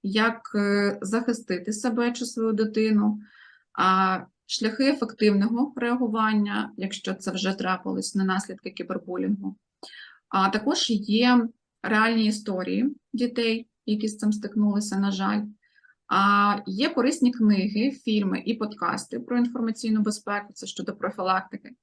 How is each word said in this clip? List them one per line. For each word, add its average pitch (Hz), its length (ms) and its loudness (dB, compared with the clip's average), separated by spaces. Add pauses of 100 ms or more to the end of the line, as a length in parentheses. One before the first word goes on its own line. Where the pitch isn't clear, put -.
як, 220 520 0
е, 202 480 2
захистити 214 680 -2
себе 240 400 -2
чи 240 120 -6
свою 226 280 -2
дитину, 214 680 2 (600)
а, 185 400 4 (280)
шляхи 226 440 0
ефективного 226 880 2
реагування, 214 1000 0
якщо 196 380 -6
це - 160 -6
вже 190 240 -2
трапилось 190 600 -4
на 196 100 2
наслідки 190 460 -2
кібербулінгу. 190 840 -6 (720)
А 190 200 2
також 214 420 0
є 233 580 4 (340)
реальні 220 440 2
історії 202 720 -2 (160)
дітей, 233 540 -2 (200)
які 214 220 0
з 208 80 -6
цим 214 160 0
стикнулися, 208 680 0
на 196 120 0
жаль. 202 320 -2 (680)
А, 202 480 4 (100)
є 208 220 0
корисні 254 440 2
книги, 208 580 2
фільми 208 560 -2
і 226 80 0
подкасти 214 680 -6
про 240 180 -2
інформаційну 226 640 0
безпеку, 208 520 -4
це - 120 -14
щодо 190 300 -8
профілактики. 190 760 -4 (120)